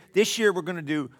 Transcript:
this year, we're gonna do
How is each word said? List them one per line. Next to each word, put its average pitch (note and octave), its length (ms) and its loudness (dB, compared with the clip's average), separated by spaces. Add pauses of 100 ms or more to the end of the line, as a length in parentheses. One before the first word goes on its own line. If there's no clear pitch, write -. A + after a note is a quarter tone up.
(120)
this A3 260 2
year, G#3+ 140 4
we're F3 120 -2
gonna E3+ 180 -6
do D3 280 -4 (100)